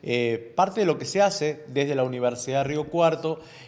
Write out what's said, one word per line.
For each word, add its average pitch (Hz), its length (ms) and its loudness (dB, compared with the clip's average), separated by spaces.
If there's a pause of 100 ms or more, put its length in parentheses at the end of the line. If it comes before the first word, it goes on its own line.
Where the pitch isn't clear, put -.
eh, 120 540 0
parte 190 240 2
de 196 60 4
lo 151 100 2
que 127 80 -8
se 185 160 -2
hace 151 480 0
desde 139 260 0
la 131 80 2
Universidad 127 580 -2
de 135 40 0
Río 151 240 -4
Cuarto, 160 520 2 (260)